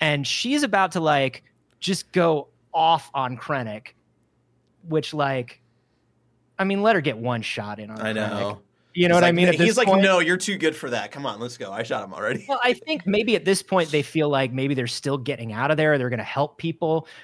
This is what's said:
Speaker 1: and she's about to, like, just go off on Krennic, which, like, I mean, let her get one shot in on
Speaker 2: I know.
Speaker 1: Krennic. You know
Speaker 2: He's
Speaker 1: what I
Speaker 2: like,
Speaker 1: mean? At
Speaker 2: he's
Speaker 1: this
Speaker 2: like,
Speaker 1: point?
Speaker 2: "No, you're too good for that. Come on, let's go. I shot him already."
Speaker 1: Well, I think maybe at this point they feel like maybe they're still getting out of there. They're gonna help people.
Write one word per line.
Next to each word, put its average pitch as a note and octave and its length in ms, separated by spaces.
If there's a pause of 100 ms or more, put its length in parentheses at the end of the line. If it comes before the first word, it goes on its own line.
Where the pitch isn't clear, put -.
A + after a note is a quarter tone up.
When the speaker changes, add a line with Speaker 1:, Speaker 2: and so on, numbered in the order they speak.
Speaker 1:
and D3 260
she's C#4+ 360
about F#3+ 300
to, F3+ 80
like, C#3+ 420 (380)
just - 320
go E3 340 (260)
off D#3+ 400
on B2+ 240
Krennic, A2+ 580 (920)
which, D#3 260
like, C3+ 460 (1000)
I F#3+ 60
mean, G3 180
let G#3+ 120
her F3+ 60
get C3 180
one A#2 240
shot G#2 380
in G#2 100
on A2 100
Speaker 2:
I A2 120
know. G#2+ 160
Speaker 1:
Krennic. G2+ 300 (360)
You F3 140
know E3+ 60
Speaker 2:
He's F3 80
Speaker 1:
what - 20
I F3 40
Speaker 2:
like, E3+ 80
Speaker 1:
mean? F3+ 120
At E3 60
Speaker 2:
he's E3+ 140
Speaker 1:
this A3 100
Speaker 2:
like, A#3+ 100
Speaker 1:
point? F#3+ 140
Speaker 2:
"No, F#3+ 160
you're F3 180
too F#3 220
good D#3 180
for C3+ 140
that. G#2+ 220
Come C#3 120
on, G#2+ 160
let's A#2+ 160
go. G2 160
I A2 100
shot A#2+ 220
him F#2+ 80
already." G#2+ 340
Speaker 1:
Well, C4+ 160
I B3 120
think - 320
maybe G#3 280
at D#3 120
this F#3+ 160
point E3+ 280
they D3 120
feel D3+ 260
like C3+ 240
maybe C3+ 220
they're B2+ 120
still C#3 300
getting A#2 380
out C3 160
of D#3 80
there. D3+ 180
They're B2+ 140
gonna A2+ 120
help - 360
people. D#3+ 500 (160)